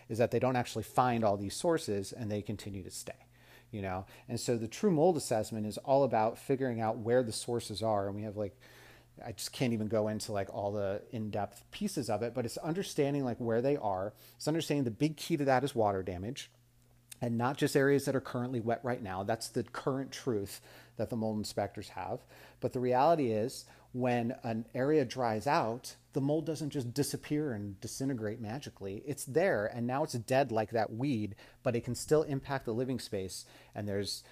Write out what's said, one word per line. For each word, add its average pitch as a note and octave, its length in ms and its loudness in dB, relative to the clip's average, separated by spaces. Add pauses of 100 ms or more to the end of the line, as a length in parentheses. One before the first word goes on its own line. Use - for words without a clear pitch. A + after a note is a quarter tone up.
is G#2+ 80 -4
that A#2 140 4
they A#2+ 80 4
don't B2+ 160 2
actually A#2 280 -2
find A#2+ 400 2
all G#2 140 4
these G2 180 -4
sources C3 560 0
and G#2+ 200 -6
they G#2 100 -2
continue G2+ 420 -8
to F#2 80 -14
stay, - 360 -14 (440)
you G#2+ 100 -6
know? F#2+ 240 -4 (220)
And A#2 120 -4
so A#2+ 180 0
the A2 100 -4
true G#3 240 0
mold E3 240 6
assessment A2 520 -2
is G2+ 100 -8
all C#3 260 4
about A#2 360 2
figuring B2 420 0
out A2+ 160 0
where A#2+ 240 4
the A2 100 0
sources A2 520 -4
are. G#2 240 2
And G2 80 -4
we G#2 80 -6
have, G#2 120 -6
like, G#2 220 -4 (640)
I A#2+ 80 -10
just - 220 -10
can't B2 200 0
even G#2+ 140 0
go G#2+ 200 2
into, G#2+ 240 -4
like, G2+ 220 -2
all G2+ 180 -2
the G2+ 300 -2 (100)
in-depth G#2 600 -4
pieces D3+ 380 -4
of G#2+ 140 0
it, A#2 100 -4
but B2 120 -2
it's - 120 -6
understanding, D3+ 640 0
like, A#2 140 -2
where A#2 240 2
they C#3 160 2
are. G2 360 -2 (220)
It's - 120 -8
understanding D3+ 380 2
the A#2 60 0
big D3+ 260 0
key E3 200 -2
to C#3+ 80 2
that C3 180 6
is C#3 120 -2
water G2+ 280 4
damage, F#2+ 480 -6 (680)
and A#2 160 0
not B2 200 2
just D3 200 4
areas C#3 280 6
that C3+ 100 0
are B2+ 60 0
currently B2+ 380 -4
wet A2 240 0
right B2+ 180 -2
now. F#2+ 220 -4
That's A2 240 -2
the B2 160 -2
current C3+ 480 -4
truth G#2 480 -2 (380)
that G#2+ 120 -2
the B2+ 60 -4
mold A2 220 0
inspectors G2+ 520 -4
have. F#2+ 300 -8 (400)
But B2 140 -2
the B2+ 60 -2
reality B2+ 520 6
is, G#2+ 340 -2 (280)
when A#2+ 500 2
an A2+ 300 -4
area C#3 320 4
dries A#2 420 0
out, C3+ 480 0 (160)
the C#3 100 0
mold D3 240 2
doesn't D3+ 260 -4
just A#2+ 220 -4
disappear C#3+ 600 -2
and G2+ 260 -6
disintegrate A#2 600 -4
magically. G#2+ 640 -8
It's C#3 180 -6
there, C#3 420 2
and A#2+ 220 -2
now C3 160 0
it's - 100 -6
dead C3 380 2
like A2 200 2
that A2 200 2
weed, A2 440 -2 (280)
but A#2+ 120 2
it A#2 100 -2
can A#2+ 100 -2
still D#3 280 4
impact C#3 420 -4
the A#2 80 -2
living B2 260 -2
space. F#2+ 460 -6 (280)
And G#2+ 140 -6
there's, G2 440 -2